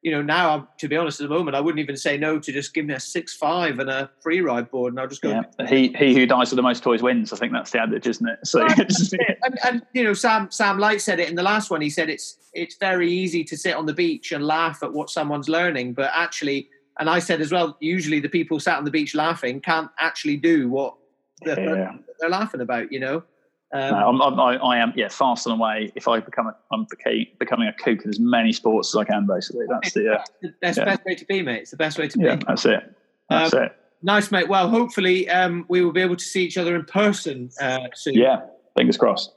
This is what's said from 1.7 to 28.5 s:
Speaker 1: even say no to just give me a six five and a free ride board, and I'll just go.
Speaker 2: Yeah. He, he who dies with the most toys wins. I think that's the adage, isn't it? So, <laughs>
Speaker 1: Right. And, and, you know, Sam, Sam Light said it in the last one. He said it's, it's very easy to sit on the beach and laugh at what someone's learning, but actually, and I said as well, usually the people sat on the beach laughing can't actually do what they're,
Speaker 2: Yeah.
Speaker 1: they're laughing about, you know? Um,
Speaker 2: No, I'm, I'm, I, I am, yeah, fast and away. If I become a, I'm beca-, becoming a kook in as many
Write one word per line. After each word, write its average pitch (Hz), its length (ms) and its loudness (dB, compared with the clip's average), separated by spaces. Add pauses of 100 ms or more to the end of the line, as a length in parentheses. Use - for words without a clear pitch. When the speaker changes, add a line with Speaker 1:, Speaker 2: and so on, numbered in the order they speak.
Speaker 1:
even 139 160 -4
say 143 220 -2
no 156 220 -2
to 147 120 -10
just 139 220 -6
give 156 120 -2
me 147 80 -4
a 131 60 -6
six - 380 -8
five 156 420 0
and 135 100 -4
a 135 300 -4
free 175 220 0
ride 120 280 0
board, 123 220 -2
and 123 80 -8
I'll 131 80 -4
just 135 140 -12
go. 117 80 -2
Speaker 2:
Yeah. 117 360 -4
He, 131 320 4
he 139 160 6
who 127 120 8
dies 123 260 4
with 131 60 0
the 127 40 2
most 123 220 2
toys 117 180 2
wins. 120 300 0
I 107 60 -10
think 117 160 -4
that's 120 180 -6
the 120 80 0
adage, 113 260 -2
isn't 117 220 -2
it? 113 160 -4
So, - 200 2
<laughs> - 20 4
Speaker 1:
Right. 302 260 2 (520)
And, 262 220 -2
and, 240 160 0 (120)
you 247 100 2
know, 208 100 2
Sam, 214 380 0
Sam 196 260 2
Light 208 240 2
said 180 200 0
it 156 80 -2
in 170 60 -6
the 175 80 -2
last 208 280 0
one. 165 80 -2
He 151 100 -2
said 160 200 -2
it's, - 280 -10 (160)
it's 165 220 -10
very 180 340 0
easy 175 360 -2
to 160 120 -10
sit 165 200 -2
on 160 80 -4
the 151 80 -2
beach 165 400 -2
and 147 120 -4
laugh 160 380 0
at - 80 -6
what 147 180 -6
someone's 147 380 -4
learning, 156 460 0
but 135 200 -2
actually, 143 540 -2 (320)
and 156 120 0
I 175 80 4
said 170 220 0
as 151 100 -2
well, 170 280 0
usually 156 400 -2
the 143 100 -4
people 160 300 -2
sat 165 200 0
on 147 40 -6
the 147 60 -4
beach 147 240 -2
laughing 151 480 -2
can't 160 380 -2
actually 151 380 -2
do 156 300 4
what 135 280 -2 (480)
they're, 156 160 -2
Speaker 2:
Yeah. - 320 -2 (280)
Speaker 1:
they're 160 100 -2
laughing 190 320 -2
about, 120 300 -4
you 135 80 -6
know? 135 240 -4 (500)
Um, 135 180 -2
Speaker 2:
No, 104 180 4
I'm, 131 120 4
I'm, 135 180 4
I, 123 180 4
I 127 220 2
am, 117 160 2
yeah, 107 140 -2
fast 123 360 0
and 120 80 -2
away. 107 420 -2
If - 120 -4
I 117 140 2
become 113 260 -4
a, 107 80 -8 (180)
I'm 110 140 -4
beca-, - 500 -4
becoming 117 300 0
a 107 60 -4
kook - 300 -2
in 101 60 -6
as 101 100 -4
many 117 340 4